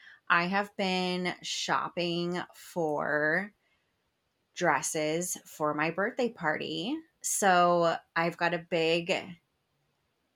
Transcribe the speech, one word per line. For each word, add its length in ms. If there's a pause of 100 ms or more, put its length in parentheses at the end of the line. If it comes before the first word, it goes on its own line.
(300)
I 160
have 300
been 580 (100)
shopping 1000 (120)
for 1000 (1000)
dresses 920
for 280
my 180
birthday 380
party. 680 (240)
So 720 (220)
I've 180
got 180
a 160
big 440 (1200)